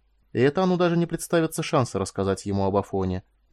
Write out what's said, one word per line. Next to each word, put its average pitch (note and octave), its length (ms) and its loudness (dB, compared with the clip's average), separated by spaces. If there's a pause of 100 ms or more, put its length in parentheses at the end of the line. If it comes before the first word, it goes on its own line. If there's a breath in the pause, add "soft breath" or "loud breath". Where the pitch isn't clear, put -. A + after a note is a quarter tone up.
(320)
И A#2 140 4
Этану F#3 300 2
даже E3+ 220 2
не E3+ 80 2
представится E3 560 -2
шанса C3 360 0
рассказать F#2+ 460 -2
ему G2 220 -2
об F#2+ 100 0
Афоне, F#2+ 460 -2 (300)